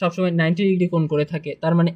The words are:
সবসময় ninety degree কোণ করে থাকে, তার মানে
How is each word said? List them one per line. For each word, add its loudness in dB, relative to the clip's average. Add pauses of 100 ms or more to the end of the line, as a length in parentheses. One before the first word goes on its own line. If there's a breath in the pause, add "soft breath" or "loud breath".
সবসময় -2
ninety 0
degree 2
কোণ 0
করে 0
থাকে, -8
তার 0
মানে 2